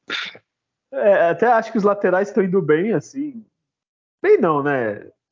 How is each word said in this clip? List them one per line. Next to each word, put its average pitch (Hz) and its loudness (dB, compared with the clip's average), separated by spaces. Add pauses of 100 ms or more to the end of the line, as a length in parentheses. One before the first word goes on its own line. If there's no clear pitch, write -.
(920)
É, 202 2
até 170 0
acho 233 2
que 240 -2
os 190 0
laterais 196 0
estão 202 -2
indo 190 0
bem, 160 0
assim. 214 -8 (800)
Bem 403 4
não, 156 2
né? 127 -4 (220)